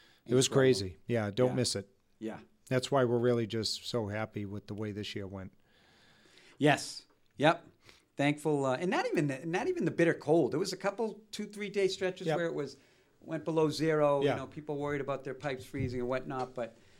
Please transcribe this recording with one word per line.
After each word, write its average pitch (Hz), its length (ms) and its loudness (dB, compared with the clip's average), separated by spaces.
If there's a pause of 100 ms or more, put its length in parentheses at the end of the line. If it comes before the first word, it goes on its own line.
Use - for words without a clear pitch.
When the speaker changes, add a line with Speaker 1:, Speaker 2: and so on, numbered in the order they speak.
(260)
Speaker 1:
It 120 80 2
was 131 120 6
Speaker 2:
Incredible. 139 140 4
Speaker 1:
crazy. 123 360 4 (100)
Yeah, 110 260 0
don't 127 180 4
Speaker 2:
Yeah. 131 40 -2
Speaker 1:
miss 127 220 0
it. 98 120 -8 (320)
Speaker 2:
Yeah. 107 180 -8 (300)
Speaker 1:
That's 127 240 0
why 135 120 6
we're 120 140 2
really 117 300 2
just 110 400 -4
so 117 180 -2
happy 104 400 -6
with 101 220 -12
the 107 60 -10
way 107 180 -6
this 101 240 -8
year 101 100 -8
went. 95 260 -12 (1040)
Speaker 2:
Yes. - 440 2 (360)
Yep. 160 260 4 (520)
Thankful, 147 500 0
uh, 131 100 2
and 180 140 -2
not 359 160 0
even 208 220 0
the, 135 180 -6
not 185 220 -2
even 349 160 -2
the 151 80 0
bitter 165 220 4
cold. 147 380 2
There 139 60 0
was 190 140 -2
a - 40 -6
couple, 202 440 -4 (100)
two, 208 160 -8
three 208 240 -10
day 196 180 2
stretches 185 380 -4
Speaker 1:
Yep. 156 100 2
Speaker 2:
where 170 100 0
it 160 80 -4
was, 143 220 -6 (440)
went 156 240 -8
below 160 260 0
zero. 147 520 2
Speaker 1:
Yeah. 143 100 4
Speaker 2:
You 113 80 0
know, 131 60 -8
people 151 300 -8
worried 143 240 -4
about 135 220 -6
their 135 120 -8
pipes 135 300 -6
freezing 123 360 -4
and 120 80 -2
whatnot, 131 460 -4
but 113 220 -8 (240)